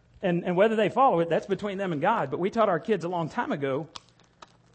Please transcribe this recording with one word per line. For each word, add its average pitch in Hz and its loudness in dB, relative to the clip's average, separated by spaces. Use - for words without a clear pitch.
and, 175 0
and 180 0
whether 214 4
they 208 2
follow 240 4
it, 170 0
that's 165 0
between 196 -4
them 190 -2
and 147 -4
God, 175 0
but 143 -6
we 185 -2
taught 220 2
our 175 2
kids 202 -2
a 170 -4
long 170 -4
time - -4
ago 143 -4